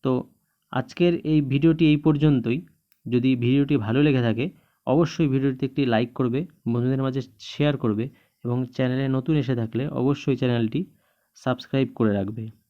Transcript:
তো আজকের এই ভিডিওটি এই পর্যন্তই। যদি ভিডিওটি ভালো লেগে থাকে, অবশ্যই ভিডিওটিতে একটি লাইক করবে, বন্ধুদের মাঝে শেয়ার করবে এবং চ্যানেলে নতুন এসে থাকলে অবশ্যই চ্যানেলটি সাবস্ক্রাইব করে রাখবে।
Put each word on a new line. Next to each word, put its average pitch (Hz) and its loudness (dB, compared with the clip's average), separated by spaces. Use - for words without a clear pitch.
তো 131 0
আজকের 170 0
এই 151 4
ভিডিওটি 151 2
এই 147 4
পর্যন্তই। 143 2
যদি 123 0
ভিডিওটি 139 2
ভালো 113 0
লেগে 139 4
থাকে, 117 0
অবশ্যই 156 2
ভিডিওটিতে 135 -2
একটি 135 -4
লাইক 120 0
করবে, 127 -2
বন্ধুদের 123 0
মাঝে 131 -4
শেয়ার 147 -2
করবে 110 -2
এবং 123 -2
চ্যানেলে 131 -2
নতুন 131 -2
এসে 131 0
থাকলে 117 -4
অবশ্যই 139 0
চ্যানেলটি 120 0
সাবস্ক্রাইব 131 -2
করে 110 2
রাখবে। 104 -4